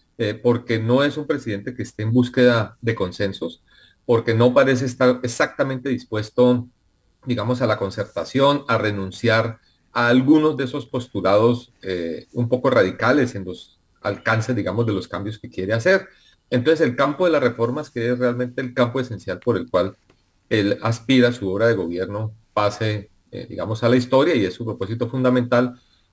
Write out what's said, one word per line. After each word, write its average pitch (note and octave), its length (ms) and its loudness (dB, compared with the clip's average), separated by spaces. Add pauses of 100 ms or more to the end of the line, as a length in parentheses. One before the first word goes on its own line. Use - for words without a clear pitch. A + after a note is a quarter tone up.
(200)
eh, G#2+ 160 -2
porque A#2+ 420 0
no A#2+ 260 2
es D3 140 -2
un D3 80 -8
presidente B2 480 -6
que A2 80 -10
esté - 220 -10
en A2 100 0
búsqueda B2 680 2
de A2+ 140 -2
consensos, G2 680 -6 (420)
porque A2+ 280 2
no A#2+ 200 4
parece C3 300 4
estar B2+ 400 0
exactamente C3+ 640 -4
dispuesto, B2 800 0 (580)
digamos, B2 360 -2
a A#2+ 60 2
la G#2+ 100 0
concertación, B2+ 880 -2
a A#2 100 2
renunciar G#2+ 840 -2 (340)
a A#2+ 160 2
algunos C#3+ 480 4
de C3+ 80 -2
esos B2+ 220 -8
postulados, A2+ 840 0 (100)
eh, E2+ 520 -8
un A#2 160 -2
poco B2+ 200 0
radicales A#2+ 640 2
en F#2+ 120 -10
los - 340 -14 (220)
alcances, A2+ 560 -2
digamos, G2 280 -2
de A2 60 -2
los F#2+ 160 -4
cambios G2+ 320 -8
que - 100 -18
quiere F#2+ 220 -6
hacer. F3+ 380 0 (400)
Entonces, D3+ 360 2
el A#2+ 120 0
campo C#3+ 260 0
de F3 80 4
las D3 100 2
reformas, B2 480 -2
que A#2+ 220 -4
es B2 80 -2
realmente B2 420 -2
el B2 120 -8
campo B2 260 0
esencial F#2+ 400 -8
por A#2+ 160 -2
el F2 140 -6
cual F#2 260 -2 (540)
él G2+ 320 0
aspira A#2+ 480 2
a A#2+ 40 -2
su G2+ 160 -6
obra G#2 180 0
de A#2 80 2
gobierno, G2+ 580 -6 (200)
pase, G#2 560 -2 (220)
eh, F#2+ 180 -12
digamos, G2 340 -6
a A#2+ 60 4
la B2 60 6
historia, C3+ 400 2
y G#2+ 80 2
es F#2 100 -2
su A#2 120 -10
propósito A2+ 440 -6
fundamental, B2+ 720 0 (340)